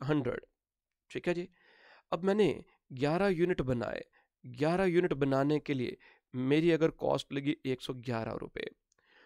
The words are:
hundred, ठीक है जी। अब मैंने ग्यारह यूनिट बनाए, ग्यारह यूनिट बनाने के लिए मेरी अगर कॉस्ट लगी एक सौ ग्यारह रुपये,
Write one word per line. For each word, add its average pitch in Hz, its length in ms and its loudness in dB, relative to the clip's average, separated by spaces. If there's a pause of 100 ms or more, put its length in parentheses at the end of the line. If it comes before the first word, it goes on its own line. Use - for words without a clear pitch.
hundred, 147 360 -2 (680)
ठीक - 180 -6
है 175 60 2
जी। 175 140 -8 (640)
अब 175 120 -2
मैंने 196 400 2 (280)
ग्यारह 151 360 0
यूनिट 175 320 2 (100)
बनाए, 117 340 -4 (400)
ग्यारह 151 400 0
यूनिट 175 280 4 (100)
बनाने 139 380 4
के 147 140 -4
लिए 123 220 -4 (380)
मेरी 147 360 2
अगर 160 200 4 (140)
कॉस्ट 139 280 0
लगी 139 240 -2 (100)
एक 131 160 -2
सौ 135 120 -6
ग्यारह 117 460 -6
रुपये, - 300 -10 (560)